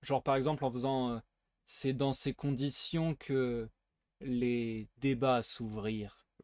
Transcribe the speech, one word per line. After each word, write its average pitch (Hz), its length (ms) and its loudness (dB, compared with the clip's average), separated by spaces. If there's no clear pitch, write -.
Genre 135 200 0
par 139 140 2
exemple 135 280 0
en 131 60 2
faisant, 127 400 0
euh, 117 80 -4
c'est - 280 -2
dans 135 200 2
ces 131 220 -2
conditions 143 800 0
que 123 540 0
les 120 680 0
débats 131 440 4
s'ouvrirent. 107 840 -4